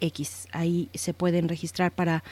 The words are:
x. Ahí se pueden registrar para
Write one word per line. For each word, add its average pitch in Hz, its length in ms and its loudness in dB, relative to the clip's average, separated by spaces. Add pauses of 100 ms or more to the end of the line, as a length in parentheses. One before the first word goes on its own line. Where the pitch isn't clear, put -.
x. - 500 -4
Ahí 170 420 0
se 170 220 -4
pueden 175 340 2
registrar 170 440 0
para 165 400 0